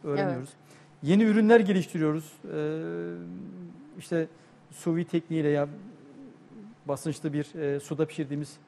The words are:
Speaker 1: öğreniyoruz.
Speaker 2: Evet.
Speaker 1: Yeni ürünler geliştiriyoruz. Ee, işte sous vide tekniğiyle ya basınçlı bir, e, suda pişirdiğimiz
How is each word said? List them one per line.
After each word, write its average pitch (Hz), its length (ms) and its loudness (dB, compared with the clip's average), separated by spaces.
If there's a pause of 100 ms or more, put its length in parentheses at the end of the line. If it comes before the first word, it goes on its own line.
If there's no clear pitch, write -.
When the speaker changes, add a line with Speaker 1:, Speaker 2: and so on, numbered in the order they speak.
Speaker 1:
öğreniyoruz. 139 440 -2
Speaker 2:
Evet. - 300 -20 (240)
Speaker 1:
Yeni 185 200 6
ürünler 220 380 8
geliştiriyoruz. 165 720 0 (220)
Ee, 165 580 -4 (840)
işte 165 280 -2 (440)
sous 170 260 -2
vide 170 120 -2
tekniğiyle 160 400 0
ya 147 200 2 (1200)
basınçlı 147 440 -4
bir, 147 220 -4
e, 143 260 -2
suda 156 260 -2
pişirdiğimiz 147 500 -6 (120)